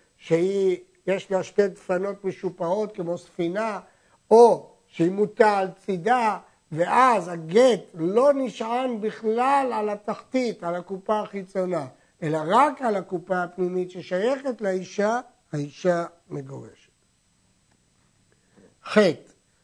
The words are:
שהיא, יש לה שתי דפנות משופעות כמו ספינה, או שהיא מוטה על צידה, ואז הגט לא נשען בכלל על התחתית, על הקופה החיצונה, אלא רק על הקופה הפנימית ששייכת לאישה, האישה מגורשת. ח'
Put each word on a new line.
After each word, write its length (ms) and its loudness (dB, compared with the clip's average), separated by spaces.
שהיא, 600 0
יש 240 -4
לה 120 0
שתי 240 2
דפנות 580 -6
משופעות 720 -4
כמו 220 -6
ספינה, 640 -6
או 380 8
שהיא 240 0
מוטה 460 2
על 100 0
צידה, 520 -2
ואז 560 2
הגט 540 2
לא 420 4
נשען 640 -4
בכלל 720 0
על 160 -4
התחתית, 760 -6
על 120 -4
הקופה 440 -4
החיצונה, 640 -6
אלא 240 -2
רק 340 2
על 140 0
הקופה 480 -4
הפנימית 480 -4
ששייכת 680 -4
לאישה, 580 -2
האישה 520 -2
מגורשת. 640 -14
ח' 120 -4